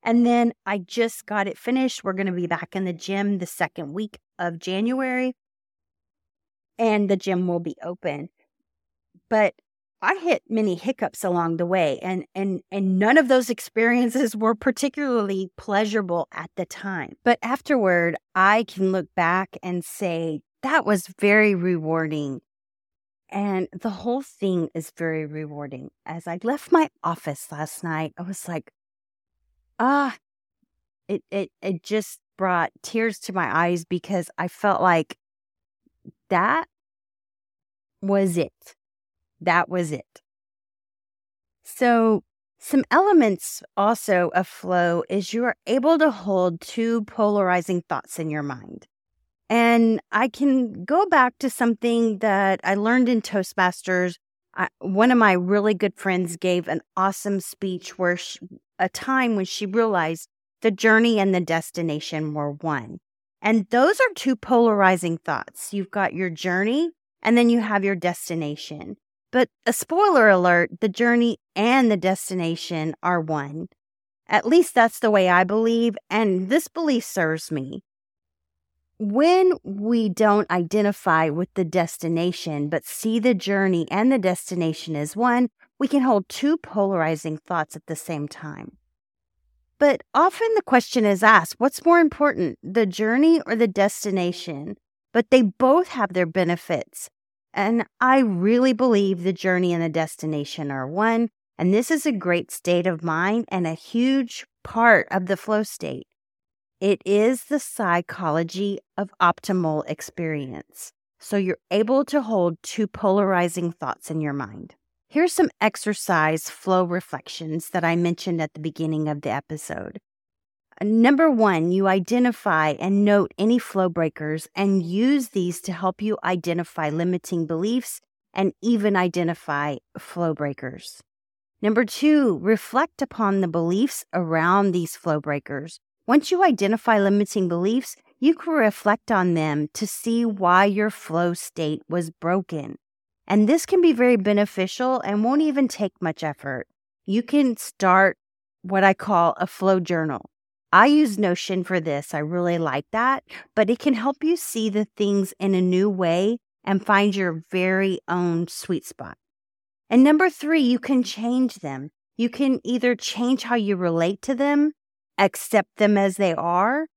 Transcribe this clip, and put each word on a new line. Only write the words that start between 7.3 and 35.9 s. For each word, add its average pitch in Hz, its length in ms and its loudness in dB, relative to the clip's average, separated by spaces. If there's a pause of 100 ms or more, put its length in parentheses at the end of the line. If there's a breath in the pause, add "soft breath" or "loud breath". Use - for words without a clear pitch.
will 175 100 -2
be 170 240 -8
open. 165 460 -8 (1000)
But 214 260 2 (460)
I 208 220 0
hit 330 260 -2
many 214 280 0
hiccups - 480 -6
along 170 320 -2
the 175 100 -2
way, 170 340 0
and, 185 320 -6
and, 196 280 -6 (100)
and 190 300 0
none 233 180 4
of 294 80 2
those 254 240 2
experiences 240 880 0
were 220 180 0
particularly 233 1000 -2
pleasurable 202 760 -2
at 160 220 -12
the 180 100 -6
time. 185 600 -10
But 240 180 2
afterward, 190 760 0 (200)
I 202 320 4
can 190 240 0
look 185 240 -4
back 180 480 0
and 180 200 -6
say, 165 580 -6 (200)
"That 285 240 0
was 202 220 0 (120)
very 208 360 4
rewarding." 156 840 -2 (880)
And 196 440 -4
the 208 180 -8
whole 240 320 -6
thing 185 520 -4
is 160 220 -10
very 160 300 -4
rewarding. 147 640 -12 (160)
As 165 220 -12
I 170 160 -8
left 262 260 -4
my 320 180 4 (140)
office 160 480 -8
last 151 320 -10
night, 160 340 -6
I 175 60 -14
was 185 240 -12
like, 165 240 -10 (1080)
"Ah," 269 360 0 (920)
it, - 220 -6
it, 196 200 -6 (100)
it 185 220 -6
just - 380 -6 (160)
brought 180 340 -2 (120)
tears 226 380 -4
to - 120 -12
my 165 340 0
eyes 175 180 -2
because 180 540 -6
I 180 80 -4
felt 196 340 0
like 170 380 2 (1120)